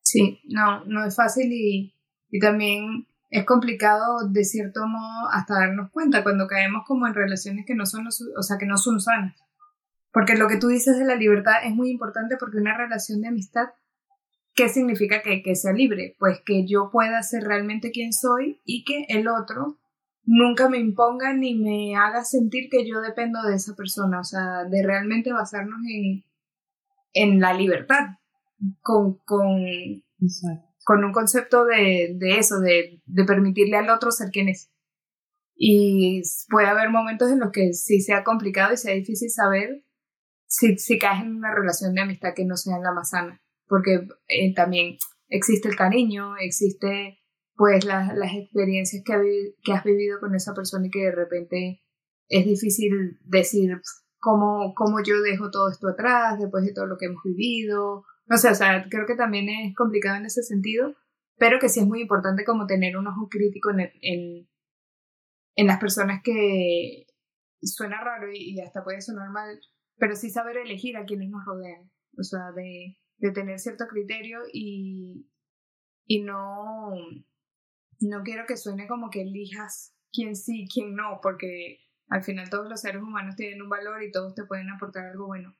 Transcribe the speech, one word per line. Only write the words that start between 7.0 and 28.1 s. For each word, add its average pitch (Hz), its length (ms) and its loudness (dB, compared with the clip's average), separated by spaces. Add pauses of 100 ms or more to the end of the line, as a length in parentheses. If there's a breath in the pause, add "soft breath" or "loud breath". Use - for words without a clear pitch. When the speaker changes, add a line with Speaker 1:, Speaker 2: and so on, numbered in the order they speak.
Speaker 1:
en 220 60 -2
relaciones 196 540 -4
que 247 80 -4
no 208 100 -4
son 220 200 -8
lo 233 60 -10
su-, 233 260 -10
o 196 40 -4
sea, 196 160 -2
que 202 80 -6
no 202 120 0
son 226 220 0
sanas. 202 360 -2 (760)
Porque 220 240 4
lo 214 120 4
que 208 100 2
tú 214 100 2
dices 247 300 4
de 262 80 2
la 254 100 4
libertad 214 480 6
es 226 120 -2
muy 254 160 0
importante 226 480 -6
porque 214 180 -6
una 214 180 0
relación 220 460 -4
de 226 60 -6
amistad, 233 400 -4 (880)
¿qué 240 120 6
significa 214 540 0
que, 190 220 -2
que 185 120 0
sea 190 180 0
libre? 208 440 2
Pues 185 260 2
que 190 220 2
yo 202 260 2
pueda 226 300 2
ser 220 220 -4
realmente 208 480 -2
quien 233 220 -6
soy 254 520 0
y 240 200 -6
que 294 240 -4
el 220 180 2
otro 233 500 -4 (460)
nunca 240 460 6
me 254 100 0
imponga 240 540 2
ni 262 200 0
me 208 420 -2
haga 214 280 2
sentir 247 480 0
que 247 180 4
yo 220 120 -4
dependo 226 420 -4
de 202 120 2
esa 196 200 -6
persona. 190 460 -2
O - 20 -10
sea, 185 400 -4
de 185 200 2
realmente 208 480 0
basarnos 214 560 -6
en, 202 360 -4 (880)
en 202 260 6
la 185 140 6
libertad, 190 600 2 (680)